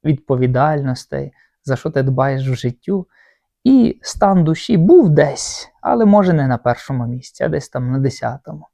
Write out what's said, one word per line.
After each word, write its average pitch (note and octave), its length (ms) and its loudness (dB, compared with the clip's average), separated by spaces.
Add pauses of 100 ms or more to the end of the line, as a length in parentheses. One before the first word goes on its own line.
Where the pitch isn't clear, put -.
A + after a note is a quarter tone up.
відповідальностей, C3+ 1300 -2 (320)
за C3+ 120 -4
що - 140 -8
ти C#3 120 -2
дбаєш C3+ 460 -2
в B2+ 60 -2
життю, F3 520 -6 (580)
і B3+ 380 2
стан F#3+ 420 2
душі D#3+ 320 0
був A3+ 320 6
десь, - 600 -2 (100)
але, A#3 240 0
може, G3+ 280 4
не C#3+ 140 0
на B2 120 -2
першому A#2+ 480 -4
місці, B2 380 -8
а - 40 -2
десь D3+ 200 -6
там B2 240 -6
на C3+ 60 -2
десятому. C3+ 760 -6